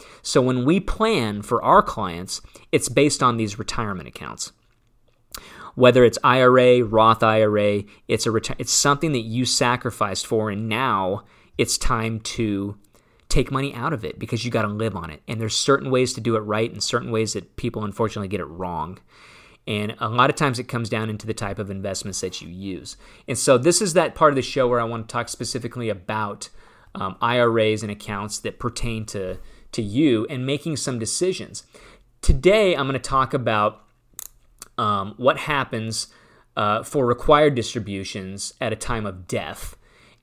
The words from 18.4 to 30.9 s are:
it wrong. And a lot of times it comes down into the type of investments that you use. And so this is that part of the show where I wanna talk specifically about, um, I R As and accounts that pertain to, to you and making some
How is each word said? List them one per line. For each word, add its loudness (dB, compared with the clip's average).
it -6
wrong. -8
And -4
a -6
lot 4
of -2
times -2
it -10
comes -4
down -4
into -8
the -6
type -6
of -8
investments -8
that -8
you -16
use. -10
And -4
so 6
this 4
is 0
that 2
part 4
of -2
the 0
show 0
where 2
I 0
wanna -6
talk -6
specifically -6
about, -6
um, -6
I 2
R 4
As 2
and -6
accounts -8
that -10
pertain -4
to, -8
to -4
you 2
and -6
making -4
some -6